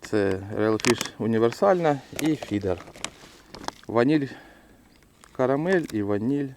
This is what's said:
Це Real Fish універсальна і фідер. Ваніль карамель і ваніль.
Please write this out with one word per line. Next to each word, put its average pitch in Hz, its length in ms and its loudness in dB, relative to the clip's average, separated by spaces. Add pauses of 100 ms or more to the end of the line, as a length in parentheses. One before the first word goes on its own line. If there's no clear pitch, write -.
Це 101 300 0 (240)
Real 110 320 0
Fish 117 300 0
універсальна 131 840 2 (200)
і 151 140 2
фідер. 98 500 -4 (1000)
Ваніль 131 400 2 (1040)
карамель 147 600 0
і 110 100 -2
ваніль. 113 560 0